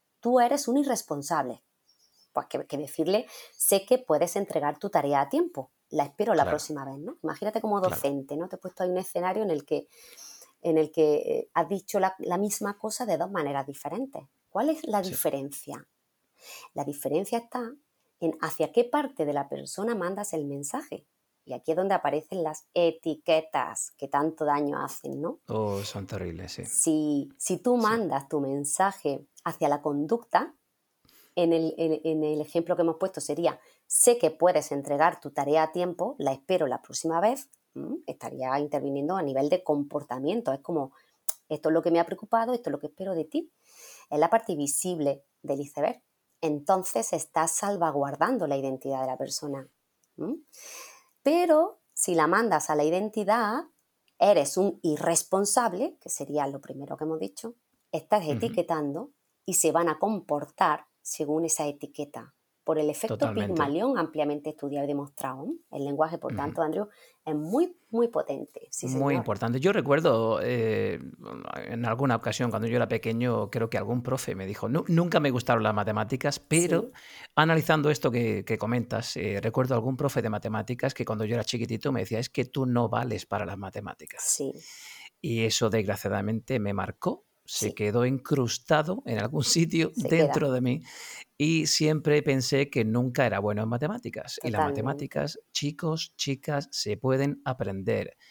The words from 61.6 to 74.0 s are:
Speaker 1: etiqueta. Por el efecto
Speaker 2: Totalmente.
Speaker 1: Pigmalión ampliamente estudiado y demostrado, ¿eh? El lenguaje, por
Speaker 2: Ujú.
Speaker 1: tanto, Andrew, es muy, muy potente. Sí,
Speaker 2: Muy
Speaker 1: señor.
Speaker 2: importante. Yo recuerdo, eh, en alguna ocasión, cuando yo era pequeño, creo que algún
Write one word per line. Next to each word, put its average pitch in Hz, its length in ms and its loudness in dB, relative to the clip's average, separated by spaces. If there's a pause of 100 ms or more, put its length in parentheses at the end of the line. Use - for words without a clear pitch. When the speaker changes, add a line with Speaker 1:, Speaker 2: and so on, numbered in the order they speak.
Speaker 1:
etiqueta. 143 680 -10 (280)
Por 156 160 0
el 151 100 2
efecto 220 440 -2
Speaker 2:
Totalmente. - 0 -
Speaker 1:
Pigmalión 196 640 0
ampliamente 151 540 -2
estudiado 143 340 -6
y - 20 -4
demostrado, 143 600 -6
¿eh? 302 60 -6 (180)
El 139 120 -6
lenguaje, 151 340 0
por 131 160 -6
Speaker 2:
Ujú. - 20 -4
Speaker 1:
tanto, 143 260 -2
Andrew, 170 260 -2 (380)
es 185 100 -4
muy, 233 420 0 (120)
muy 233 180 2
potente. - 640 -6
Sí, - 160 -6
Speaker 2:
Muy 139 280 0
Speaker 1:
señor. - 0 -
Speaker 2:
importante. 117 460 -2
Yo 185 100 4
recuerdo, 139 720 4
eh, 110 560 0 (680)
en 117 180 -4
alguna 120 320 2
ocasión, 117 320 -2
cuando 110 180 -2
yo 117 80 0
era 120 140 2
pequeño, 113 600 0
creo 113 200 -2
que 110 80 -2
algún 117 260 -2